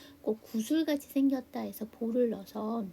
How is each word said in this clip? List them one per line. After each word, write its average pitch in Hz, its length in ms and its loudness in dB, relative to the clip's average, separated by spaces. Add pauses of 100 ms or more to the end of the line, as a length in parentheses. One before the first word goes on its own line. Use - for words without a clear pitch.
(220)
꼭 220 180 -2
구슬같이 294 680 0
생겼다 262 520 2
해서 214 300 -6
볼을 233 400 2
넣어서, 214 640 -6